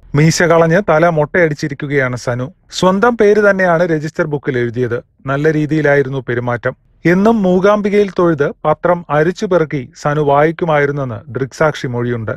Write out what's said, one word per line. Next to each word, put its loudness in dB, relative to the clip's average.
മീശ 2
കളഞ്ഞ് 4
തല 4
മൊട്ടയടിച്ചിരിക്കുകയാണ് -2
സനു. -8
സ്വന്തം 2
പേര് 4
തന്നെയാണ് 2
രജിസ്റ്റർ -2
ബുക്കിൽ -4
എഴുതിയത്. -4
നല്ല 0
രീതിയിലായിരുന്നു 0
പെരുമാറ്റം. -4
എന്നും 2
മൂകാംബികയിൽ 2
തൊഴുത് 0
പത്രം 0
അരിച്ചുപെറുക്കി -2
സനു -2
വായിക്കുമായിരുന്നെന്ന് 0
ദൃക്സാക്ഷി -4
മൊഴിയുണ്ട്. -6